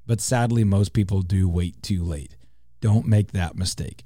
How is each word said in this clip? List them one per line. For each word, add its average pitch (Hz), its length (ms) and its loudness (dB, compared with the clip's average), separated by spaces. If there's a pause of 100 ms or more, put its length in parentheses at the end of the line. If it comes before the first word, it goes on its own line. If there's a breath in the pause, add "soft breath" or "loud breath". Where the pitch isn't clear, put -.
but 113 140 -2
sadly, 120 440 0
most 98 280 2
people 98 300 0
do 92 260 2
wait 87 340 -2
too 92 200 -4
late. 78 340 -8 (440)
Don't 110 260 2
make 107 260 2
that 90 240 -4
mistake. - 500 -8